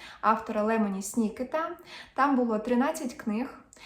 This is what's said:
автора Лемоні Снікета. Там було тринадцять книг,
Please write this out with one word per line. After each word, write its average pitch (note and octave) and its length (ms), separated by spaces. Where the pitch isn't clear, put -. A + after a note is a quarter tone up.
автора A3 420
Лемоні G#3 400
Снікета. B3+ 680
Там C#4 220
було A3+ 220
тринадцять B3 340
книг, A3+ 320